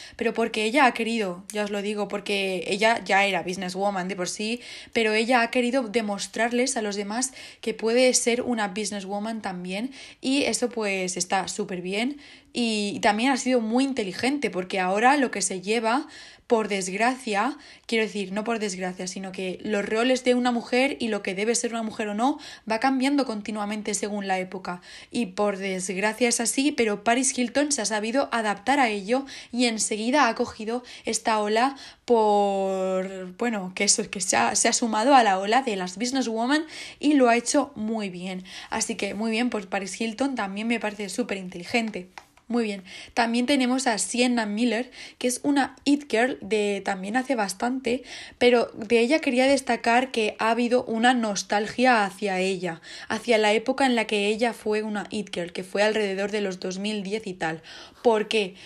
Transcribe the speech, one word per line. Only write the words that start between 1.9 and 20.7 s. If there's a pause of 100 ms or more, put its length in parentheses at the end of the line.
porque
ella
ya
era
businesswoman
de
por
sí, (300)
pero
ella
ha
querido
demostrarles
a
los
demás (300)
que
puede
ser
una
businesswoman
también, (280)
y
eso
pues
está
súper
bien. (340)
Y,
y
también
ha
sido
muy
inteligente,
porque
ahora
lo
que
se
lleva, (400)
por
desgracia, (300)
quiero
decir,
no
por
desgracia,
sino
que
los
roles
de
una
mujer